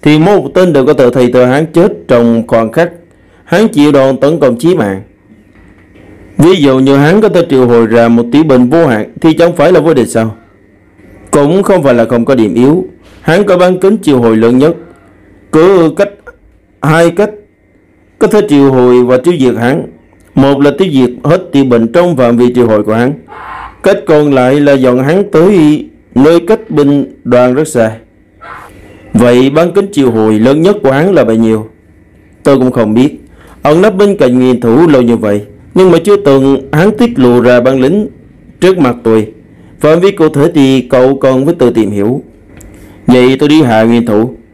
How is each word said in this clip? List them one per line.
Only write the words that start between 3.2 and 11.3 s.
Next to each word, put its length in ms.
Hắn 240
chịu 240
đòn 260
tấn 220
công 180
chí 180
mạng. 260
Ví 180
dụ 240
như 160
hắn 260
có 80
thể 200
triệu 180
hồi 200
ra 200
một 240
tiểu 120
binh 260
vô 180
hạn 340
thì 120
chẳng 220
phải 160
là 80
vô 140
địch 160
sao? 260